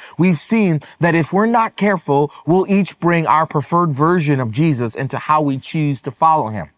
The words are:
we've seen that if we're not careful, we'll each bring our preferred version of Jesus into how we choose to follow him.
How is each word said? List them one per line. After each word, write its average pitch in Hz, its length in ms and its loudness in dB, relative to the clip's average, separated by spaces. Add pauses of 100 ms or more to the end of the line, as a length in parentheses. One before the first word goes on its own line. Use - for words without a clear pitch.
(180)
we've 180 200 2
seen 190 420 0 (180)
that 170 160 2
if 165 180 0
we're 202 140 2
not 226 300 0
careful, 151 560 0 (140)
we'll 185 240 2
each 196 300 0
bring 170 260 0
our 151 200 2
preferred 170 440 0
version 147 500 0
of 113 120 -4
Jesus 123 420 0
into 131 240 -6
how 156 240 0
we 139 160 -2
choose 147 440 -4
to 135 80 -8
follow 156 380 0
him. 98 300 -8